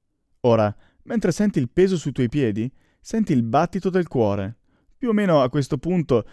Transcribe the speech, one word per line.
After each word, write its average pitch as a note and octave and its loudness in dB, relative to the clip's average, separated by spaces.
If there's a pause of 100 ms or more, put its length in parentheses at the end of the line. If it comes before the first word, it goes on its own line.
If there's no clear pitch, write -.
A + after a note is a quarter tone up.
(400)
"Ora, A2+ 2 (300)
mentre G3 -2
senti G3 -2
il A#2+ -2
peso F#3+ 2
sui D3 -6
tuoi B2 0
piedi, A2+ -2 (320)
senti A3 -2
il A#2+ 2
battito E3 0
del F3+ 0
cuore." G#2 -2 (420)
Più A#3+ -2
o - 0
meno F#3+ 2
a B2+ 2
questo C#3+ -2
punto D#3+ 0